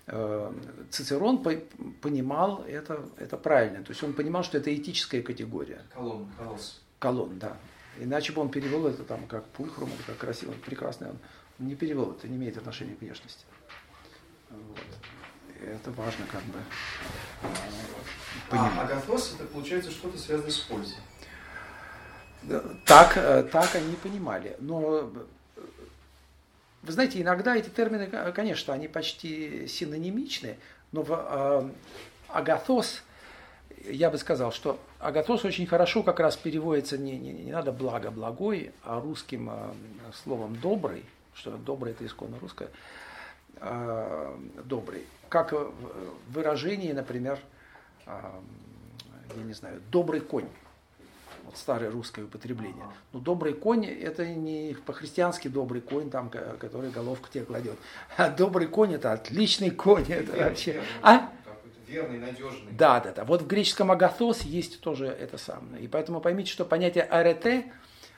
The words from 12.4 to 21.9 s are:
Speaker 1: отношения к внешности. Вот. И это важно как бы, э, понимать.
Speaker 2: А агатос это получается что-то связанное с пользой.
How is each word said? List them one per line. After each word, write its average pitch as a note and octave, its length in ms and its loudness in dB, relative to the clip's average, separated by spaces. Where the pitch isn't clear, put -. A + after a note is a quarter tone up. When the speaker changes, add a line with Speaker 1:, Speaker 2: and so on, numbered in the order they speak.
Speaker 1:
отношения A2+ 380 -10
к G#2+ 60 -18
внешности. - 440 -16
Вот. A2 280 -16
И - 40 -12
это G#2+ 280 -10
важно A2+ 380 -6
как G2 140 -6
бы, - 140 -10
э, - 40 -6
понимать. A2+ 280 4
Speaker 2:
А - 40 -2
агатос G#3 520 -2
это - 100 -10
получается D#3 460 -4
что-то - 280 -10
связанное D3+ 320 -2
с - 80 0
пользой. - 380 -8